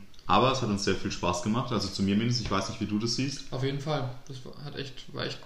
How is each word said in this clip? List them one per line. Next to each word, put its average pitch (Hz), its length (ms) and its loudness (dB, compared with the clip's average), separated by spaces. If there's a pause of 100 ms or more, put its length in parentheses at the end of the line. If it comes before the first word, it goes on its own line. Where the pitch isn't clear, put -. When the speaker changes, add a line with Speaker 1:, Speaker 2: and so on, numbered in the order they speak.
(260)
Speaker 1:
aber 113 280 6
es 127 80 0
hat 104 80 0
uns 101 160 2
sehr 95 100 4
viel 98 160 0
Spaß - 320 0
gemacht, 123 280 2
also 98 180 2
zu - 120 -2
mir 98 140 4
mindestens, 117 300 2
ich - 60 0
weiß 98 180 2
nicht, - 120 -4
wie 107 60 0
du 104 100 2
das 113 180 0
siehst. 139 360 -2
Speaker 2:
Auf 131 120 -2
jeden 139 160 0
Fall, 135 300 -2 (180)
das 127 180 -10
war, - 80 -10 (100)
hat 143 140 -8
echt, - 360 -8
war 127 120 -4
echt - 200 -6